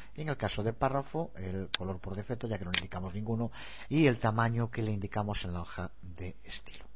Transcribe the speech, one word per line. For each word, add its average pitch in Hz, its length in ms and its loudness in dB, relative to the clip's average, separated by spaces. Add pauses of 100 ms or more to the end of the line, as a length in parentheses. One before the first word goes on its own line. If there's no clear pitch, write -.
(160)
y 151 60 -6
en 156 80 -2
el 135 80 0
caso 104 240 0
de 110 120 2
párrafo, 139 640 0
el 92 400 -4
color 92 240 -4
por 92 160 -4
defecto, 113 320 -2
ya 107 120 0
que 95 60 -4
no 87 60 -2
le 90 60 2
indicamos 92 360 -4
ninguno, 113 380 0 (380)
y 151 160 8
el 120 140 8
tamaño 117 500 4
que 117 140 0
le 110 80 2
indicamos 104 520 0
en 90 100 -2
la 87 80 -2
hoja 87 280 -4 (140)
de 87 400 -6
estilo. - 420 -8 (100)